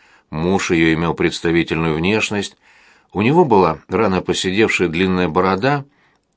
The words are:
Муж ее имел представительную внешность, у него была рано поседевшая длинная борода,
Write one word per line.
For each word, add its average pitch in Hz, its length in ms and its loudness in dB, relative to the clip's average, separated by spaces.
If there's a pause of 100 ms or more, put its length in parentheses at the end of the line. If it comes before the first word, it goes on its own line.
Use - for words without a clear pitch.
(300)
Муж 87 420 -2
ее 82 220 4
имел 80 220 -2
представительную 82 800 -2
внешность, 101 600 -2 (560)
у 92 100 -4
него 151 220 4
была 92 440 2
рано 92 340 0
поседевшая 92 640 0
длинная 90 420 0
борода, 95 540 0 (540)